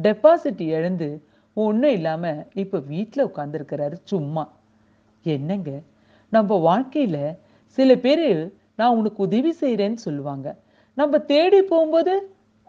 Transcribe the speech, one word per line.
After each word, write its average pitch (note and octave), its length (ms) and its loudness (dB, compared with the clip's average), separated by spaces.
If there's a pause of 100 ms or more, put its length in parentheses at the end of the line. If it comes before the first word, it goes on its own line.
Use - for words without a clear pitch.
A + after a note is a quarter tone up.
டெபாசிட் A#3+ 580 2
இழந்து D#3+ 680 -4 (280)
ஒண்ணும் A3 360 2
இல்லாம D#3+ 640 -4
இப்ப G3 260 -6
வீட்ல F3 460 -4
உட்கார்ந்திருக்கிறாரு D3 720 -8 (100)
சும்மா. D3+ 480 -6 (680)
என்னங்க, D#3 480 -4 (580)
நம்ம G3 500 2
வாழ்க்கையில G3 580 -4 (300)
சில C4 280 4
பேரு A#3+ 640 0 (200)
"நான் A#3 200 2
உனக்கு G#3+ 260 -2
உதவி B3 380 0
செய்றேன்னு" A3+ 340 0
சொல்லுவாங்க. C#3+ 640 -8 (380)
நம்ம D4 240 0
தேடி E4+ 440 4
போகும்போது F4 720 2 (340)